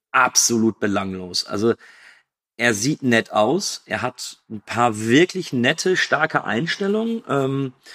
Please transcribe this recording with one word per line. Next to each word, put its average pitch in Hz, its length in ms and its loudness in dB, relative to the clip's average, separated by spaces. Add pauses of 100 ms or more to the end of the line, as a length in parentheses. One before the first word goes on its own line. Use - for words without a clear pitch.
(120)
absolut 120 680 2
belanglos. 95 680 -4
Also, 107 300 0 (840)
er 117 160 2
sieht 120 300 -2
nett 117 280 2
aus, 117 540 0
er 104 160 -6
hat - 480 -10
ein 107 120 -12
paar 117 380 0
wirklich 147 540 2
nette, 160 420 0
starke 147 480 0
Einstellungen, 202 840 -2
ähm, 135 460 -2 (220)